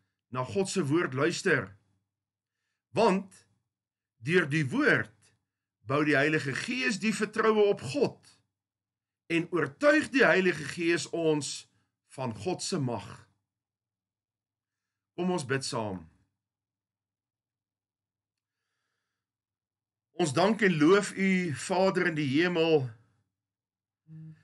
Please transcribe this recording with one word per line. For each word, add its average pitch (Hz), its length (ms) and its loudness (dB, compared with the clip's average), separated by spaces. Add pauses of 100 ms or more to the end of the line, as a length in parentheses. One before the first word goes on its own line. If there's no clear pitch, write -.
(280)
na 127 160 -6
God 190 240 -2
se 185 160 -2
woord 143 300 0
luister. 147 560 0 (1200)
Want 196 520 0 (720)
deur 165 300 0
die 151 200 -2
woord 180 460 0 (720)
bou 139 180 0
die 147 140 2
Heilige 143 360 0
Gees 247 440 -4
die 208 160 0
vertroue 214 560 2
op 196 140 -4 (100)
God 277 240 -2 (1120)
en 165 240 0
oortuig 277 560 2
die 233 160 4
Heilige 170 480 2
Gees 170 400 -2
ons 156 540 -2 (460)
van 127 200 -6
God 151 280 -6
se - 160 -4
mag. 120 280 -4 (2000)
Kom 180 140 -2
ons 170 160 -4
bid 135 180 -4
saam. 104 380 -8 (4000)
Ons 160 160 0
dank 190 320 2
en 180 160 4
loof 196 320 6
U, 190 180 0 (300)
Vader 185 480 0
in 160 80 -2
die 147 140 -2
hemel, 160 560 2 (1600)